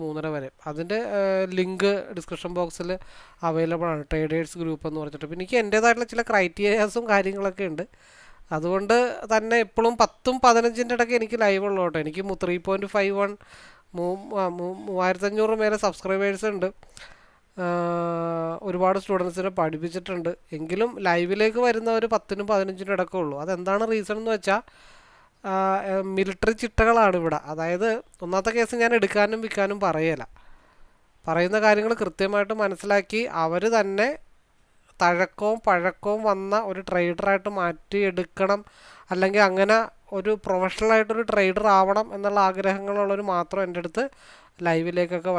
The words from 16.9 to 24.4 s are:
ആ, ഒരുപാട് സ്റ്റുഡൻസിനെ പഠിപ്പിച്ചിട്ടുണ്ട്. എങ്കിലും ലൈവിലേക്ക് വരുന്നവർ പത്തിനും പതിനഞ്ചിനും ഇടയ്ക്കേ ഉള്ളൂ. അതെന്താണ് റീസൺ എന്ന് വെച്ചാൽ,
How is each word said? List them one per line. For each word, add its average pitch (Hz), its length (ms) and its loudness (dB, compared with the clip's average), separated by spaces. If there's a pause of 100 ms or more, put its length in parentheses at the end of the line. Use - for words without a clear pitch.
ആ, - 20 -2 (1000)
ഒരുപാട് 185 340 2
സ്റ്റുഡൻസിനെ 180 560 -2
പഠിപ്പിച്ചിട്ടുണ്ട്. 170 720 -4 (260)
എങ്കിലും 185 340 -2 (160)
ലൈവിലേക്ക് 196 600 2
വരുന്നവർ 226 460 0
പത്തിനും 202 380 -2
പതിനഞ്ചിനും 190 460 -2
ഇടയ്ക്കേ 185 260 -2
ഉള്ളൂ. 143 220 -4
അതെന്താണ് 190 480 -2
റീസൺ 214 280 -2
എന്ന് 226 140 -2
വെച്ചാൽ, 202 260 0 (920)